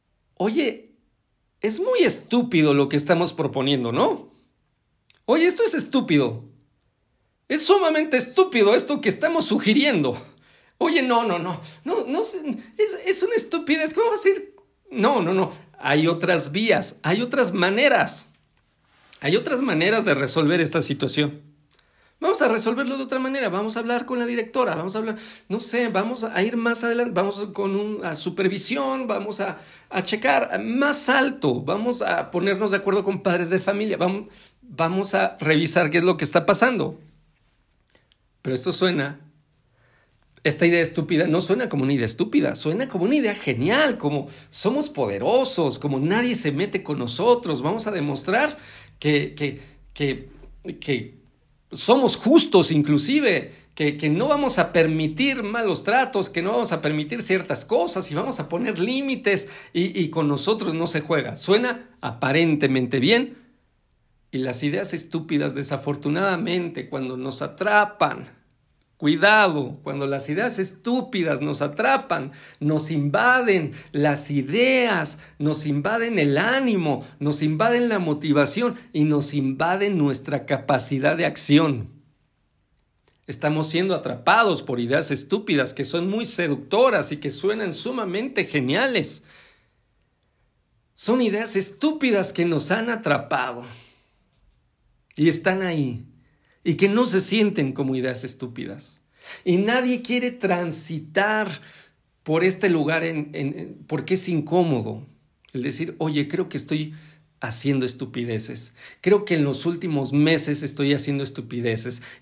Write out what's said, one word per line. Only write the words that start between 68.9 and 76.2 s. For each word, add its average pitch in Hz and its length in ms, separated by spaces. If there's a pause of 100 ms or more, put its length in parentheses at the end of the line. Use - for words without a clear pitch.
cuidado, 160 840
cuando 143 240
las 139 240
ideas 220 280
estúpidas 190 840
nos 147 180
atrapan, 160 720 (280)
nos 151 300
invaden 196 840 (200)
las 147 380
ideas, 196 880 (200)
nos 151 280
invaden 208 520
el 143 200